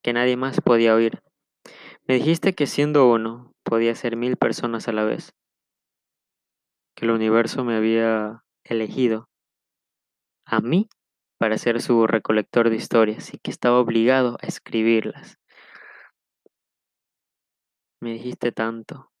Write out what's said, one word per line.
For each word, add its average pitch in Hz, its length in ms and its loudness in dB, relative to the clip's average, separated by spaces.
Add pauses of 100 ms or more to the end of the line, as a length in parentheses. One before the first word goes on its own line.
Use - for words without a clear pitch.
que 120 120 -4
nadie 123 240 2
más 131 240 -4
podía 117 340 4
oír. 113 260 0 (840)
Me 131 80 0
dijiste 165 400 0
que 143 120 0
siendo 147 400 4
uno 117 460 0 (100)
podía 117 320 0
ser 117 200 -6
mil 123 220 -2
personas 117 500 -4
a 117 40 -4
la 107 120 -2
vez, 113 320 -6 (1600)
que - 100 -8
el 113 60 2
universo 113 520 0
me 120 120 -2
había 113 680 0 (200)
elegido 113 640 -4 (1160)
a 113 160 -2
mí 156 280 0 (480)
para 110 200 0
ser 117 240 -2
su 117 260 2
recolector 110 600 0
de 113 60 2
historias 110 580 0
y - 40 -16
que - 140 -8
estaba 123 280 0
obligado 120 640 2
a - 60 -10
escribirlas. - 880 -4 (2500)
Me 117 140 -8
dijiste 120 380 -6
tanto 113 680 -8